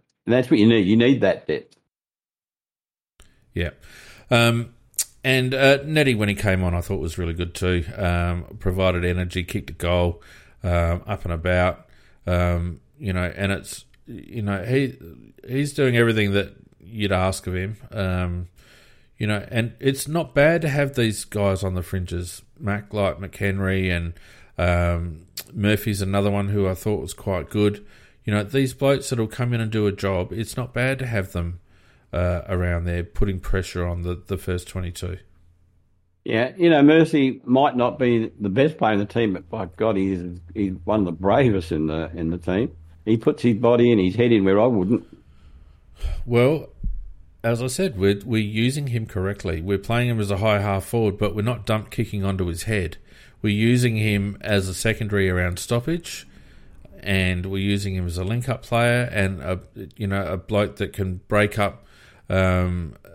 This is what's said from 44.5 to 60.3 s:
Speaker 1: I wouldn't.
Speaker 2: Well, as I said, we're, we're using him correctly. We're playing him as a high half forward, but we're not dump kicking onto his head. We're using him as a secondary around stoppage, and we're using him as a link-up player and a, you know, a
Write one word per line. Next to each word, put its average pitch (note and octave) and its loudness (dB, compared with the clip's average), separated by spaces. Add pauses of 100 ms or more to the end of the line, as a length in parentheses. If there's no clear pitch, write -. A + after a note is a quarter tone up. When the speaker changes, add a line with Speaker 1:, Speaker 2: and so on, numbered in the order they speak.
Speaker 1:
I A#2 4
wouldn't. G#2+ 0 (1200)
Speaker 2:
Well, B2 2 (760)
as A#2 0
I C3 -4
said, C3 -2
we're, G2 4
we're A2 0
using A#2+ -2
him A#2 -2
correctly. F#2+ -4
We're G2 0
playing A#2+ -2
him A2+ -2
as G2+ -2
a G2+ -2
high G#2 2
half G2 -2
forward, A2 0
but G#2 -2
we're G#2 -2
not A#2 -4
dump A2 -2
kicking G#2 -4
onto F#2+ -2
his E2 -6
head. G2 -2 (440)
We're G#2 2
using A#2 4
him G#2 0
as G2+ 0
a F#2 -6
secondary G#2 0
around F2+ 0
stoppage, D3+ -4 (720)
and F#2 0
we're G2 -4
using G2+ 0
him F2+ -2
as E2+ -4
a F#2 -4
link-up A#2+ -4
player A#2+ 0
and F#2+ -2
a, F2 -4 (360)
you G#2 -6
know, G2 -2
a D#2+ -4